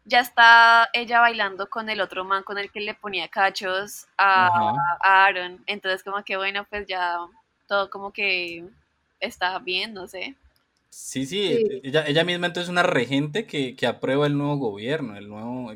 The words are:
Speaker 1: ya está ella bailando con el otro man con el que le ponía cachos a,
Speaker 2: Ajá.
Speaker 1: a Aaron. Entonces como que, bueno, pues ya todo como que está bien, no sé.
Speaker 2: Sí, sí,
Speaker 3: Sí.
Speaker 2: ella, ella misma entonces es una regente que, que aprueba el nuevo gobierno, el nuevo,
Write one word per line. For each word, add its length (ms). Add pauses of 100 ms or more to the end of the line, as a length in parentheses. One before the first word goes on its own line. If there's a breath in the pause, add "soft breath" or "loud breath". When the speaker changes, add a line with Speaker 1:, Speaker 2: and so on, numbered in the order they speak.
Speaker 1:
ya 160
está 720
ella 280
bailando 500
con 180
el 120
otro 240
man 180
con 160
el 140
que 80
le 140
ponía 340
cachos 800 (120)
a, 300
Speaker 2:
Ajá. 240 (280)
Speaker 1:
a 260
Aaron. 400
Entonces 360
como 220
que, 120
bueno, 320
pues 200
ya 300 (500)
todo 200
como 240
que 520 (560)
está 400
bien, 340
no 140
sé. 260 (560)
Speaker 2:
Sí, 340
sí, 320
Speaker 3:
Sí. 280
Speaker 2:
ella, 220
ella 180
misma 240
entonces 200
es 40
una 100
regente 640
que, 300
que 100
aprueba 400
el 100
nuevo 200
gobierno, 600
el 120
nuevo, 480